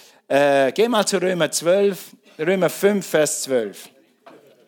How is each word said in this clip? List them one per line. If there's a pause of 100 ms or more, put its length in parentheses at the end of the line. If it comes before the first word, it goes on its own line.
(280)
äh,
geh
mal
zu
Römer
zwölf, (240)
Römer
fünf,
Vers
zwölf. (800)